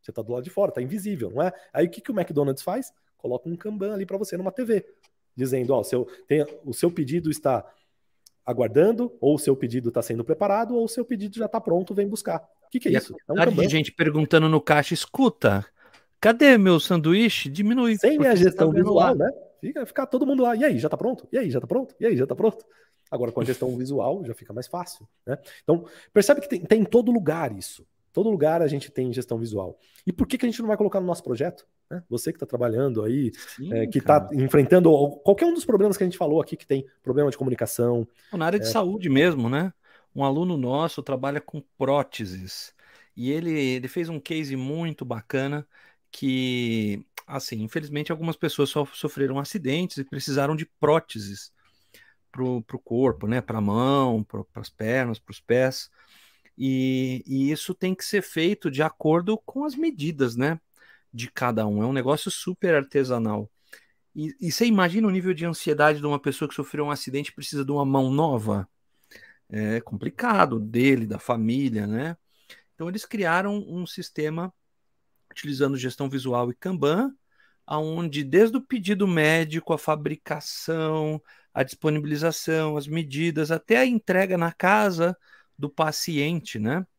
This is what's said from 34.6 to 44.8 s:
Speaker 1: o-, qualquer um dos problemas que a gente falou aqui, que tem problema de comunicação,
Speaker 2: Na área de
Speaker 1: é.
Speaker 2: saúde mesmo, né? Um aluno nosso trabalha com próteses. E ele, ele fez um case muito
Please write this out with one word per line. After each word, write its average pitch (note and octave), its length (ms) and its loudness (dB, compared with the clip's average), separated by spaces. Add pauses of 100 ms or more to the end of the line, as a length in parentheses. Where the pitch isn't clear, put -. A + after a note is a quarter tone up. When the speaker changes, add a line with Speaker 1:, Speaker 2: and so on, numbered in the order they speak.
Speaker 1:
o-, C#3+ 260 4
qualquer G3+ 300 4
um E4+ 60 2
dos E4+ 120 -4
problemas G#3 320 2
que F#3+ 60 0
a F3+ 40 0
gente E3+ 100 -6
falou D#3+ 220 2
aqui, D3 160 -4
que - 100 -20
tem C3+ 200 -2 (160)
problema C#3 300 0
de - 60 -10
comunicação, A#2+ 680 -2 (240)
Speaker 2:
Na E3+ 140 -4
área F#3+ 140 0
de G#3 80 -4
Speaker 1:
é. - 20 -2
Speaker 2:
saúde F#3+ 400 -2
mesmo, C3+ 400 4
né? E3 240 -2 (420)
Um C#3 80 -2
aluno D#3+ 320 0
nosso C#3 460 -2
trabalha C#3 400 -4
com D3 200 -14 (140)
próteses. A2+ 1000 -4 (420)
E B2 160 -4
ele, E3 200 -4
ele C3 360 -2
fez E3 220 -6
um D#3 100 -8
case D3+ 360 -6
muito D3+ 480 -6